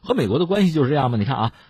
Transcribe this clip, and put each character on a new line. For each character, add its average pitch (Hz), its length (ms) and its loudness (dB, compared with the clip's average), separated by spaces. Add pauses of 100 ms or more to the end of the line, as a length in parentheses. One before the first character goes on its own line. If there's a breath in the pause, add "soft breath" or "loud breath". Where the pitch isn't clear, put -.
和 - 140 -2
美 131 140 0
国 113 100 0
的 175 80 -2
关 196 200 2
系 165 60 2
就 151 120 2
是 123 60 0
这 151 40 0
样 131 160 0
嘛， 117 80 -2
你 101 60 0
看 131 120 -2
啊， 113 160 -2 (180 soft breath)